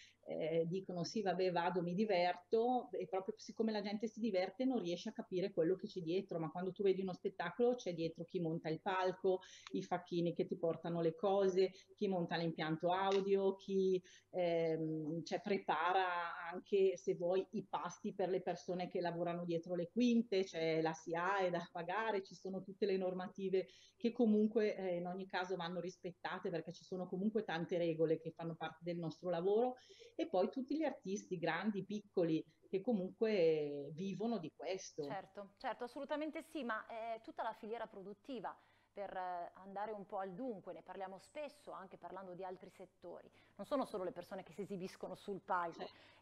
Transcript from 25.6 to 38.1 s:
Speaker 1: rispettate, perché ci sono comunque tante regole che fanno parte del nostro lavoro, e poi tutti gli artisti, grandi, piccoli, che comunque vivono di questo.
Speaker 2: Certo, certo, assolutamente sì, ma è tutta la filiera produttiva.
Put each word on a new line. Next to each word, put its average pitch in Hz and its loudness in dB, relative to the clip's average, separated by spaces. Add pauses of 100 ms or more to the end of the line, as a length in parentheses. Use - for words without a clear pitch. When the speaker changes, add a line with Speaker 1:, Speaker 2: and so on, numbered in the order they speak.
Speaker 1:
rispettate, 175 -6
perché 170 -4
ci - -18
sono 185 -4
comunque 208 0
tante 170 0
regole 160 4
che 160 -8
fanno 165 -6
parte - -8
del 175 -2
nostro 170 -4
lavoro, 202 4 (400)
e 320 -2
poi 190 2
tutti 277 -2
gli 320 2
artisti, 202 -4
grandi, 175 0
piccoli, 170 0 (220)
che 190 -2
comunque 175 2
vivono 196 -2
di 160 -8
questo. - -6
Speaker 2:
Certo, 196 -8
certo, 240 -6
assolutamente 294 -4
sì, 311 -8
ma 220 -4
è 226 -8
tutta - -8
la 226 -2
filiera 220 -8
produttiva. 196 -10 (360)